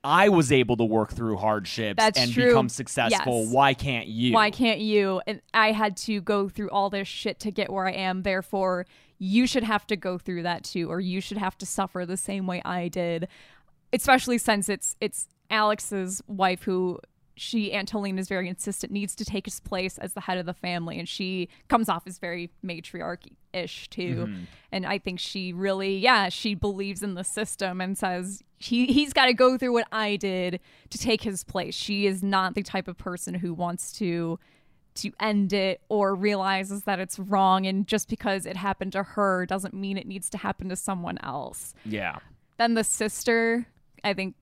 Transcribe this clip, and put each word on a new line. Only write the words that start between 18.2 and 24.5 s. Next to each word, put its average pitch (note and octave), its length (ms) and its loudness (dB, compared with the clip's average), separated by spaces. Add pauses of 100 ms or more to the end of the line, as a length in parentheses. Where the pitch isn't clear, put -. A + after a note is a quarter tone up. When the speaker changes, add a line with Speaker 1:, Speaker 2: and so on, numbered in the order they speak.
Speaker 2:
very F#3 200 -2
insistent - 440 -6
needs G3+ 240 -4
to A3 80 -8
take G3 220 -4
his - 140 -10
place F#3 380 -4
as - 160 -10
the G3 80 -10
head F#3 160 -2
of F3 80 -6
the F3+ 80 -6
family, E3+ 440 -6
and E3 100 -8
she F#3 400 -4 (200)
comes A3+ 200 2
off E3+ 180 0
as F3+ 120 -16
very F3 320 -8 (120)
matriarchy-ish E3+ 1300 -10
too. B2+ 360 -4
Speaker 1:
Mm-hmm. G#2 180 -8 (280)